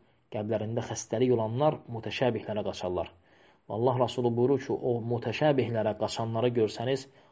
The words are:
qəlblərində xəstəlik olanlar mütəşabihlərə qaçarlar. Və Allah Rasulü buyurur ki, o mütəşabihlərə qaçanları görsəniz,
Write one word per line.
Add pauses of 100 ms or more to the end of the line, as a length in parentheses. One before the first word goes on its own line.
(320)
qəlblərində
xəstəlik
olanlar (120)
mütəşabihlərə
qaçarlar. (600)
Və
Allah
Rasulü
buyurur
ki,
o (100)
mütəşabihlərə
qaçanları
görsəniz, (240)